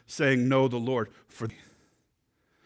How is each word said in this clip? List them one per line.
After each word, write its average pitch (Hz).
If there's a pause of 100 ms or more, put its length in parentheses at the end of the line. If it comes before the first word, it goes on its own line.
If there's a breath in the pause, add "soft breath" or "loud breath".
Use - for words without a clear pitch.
saying, 131
'Know 135
the 120
Lord,' 117 (140 soft breath)
for 113 (1160 soft breath)